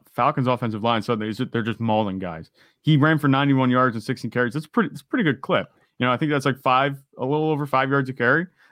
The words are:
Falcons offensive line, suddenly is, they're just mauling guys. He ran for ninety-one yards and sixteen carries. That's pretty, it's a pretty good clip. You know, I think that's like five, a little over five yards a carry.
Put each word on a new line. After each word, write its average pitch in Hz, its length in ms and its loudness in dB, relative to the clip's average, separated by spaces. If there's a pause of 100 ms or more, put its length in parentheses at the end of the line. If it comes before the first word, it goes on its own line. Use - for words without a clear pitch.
(120)
Falcons 131 340 0
offensive 113 380 -2
line, 117 180 2
suddenly 110 260 -4
is, 104 100 -6
they're 117 240 -2
just 110 180 -4
mauling 107 400 0
guys. 85 300 -10 (320)
He 151 140 4
ran 151 220 4
for 147 80 0
ninety-one 135 440 4
yards 127 260 2
and 110 60 -8
sixteen 117 280 -6
carries. 120 240 -2
That's 156 120 -6
pretty, 214 240 0
it's - 100 -16
a - 40 -20
pretty 254 200 -4
good 135 160 0
clip. 127 280 -2 (300)
You 123 80 0
know, 127 60 2
I 120 40 0
think 151 140 -2
that's 143 140 -2
like 135 140 -2
five, 139 440 0 (160)
a 120 60 -6
little 151 260 -2
over 147 160 -2
five 135 240 0
yards 139 180 0
a 131 40 -8
carry. 139 340 0 (260)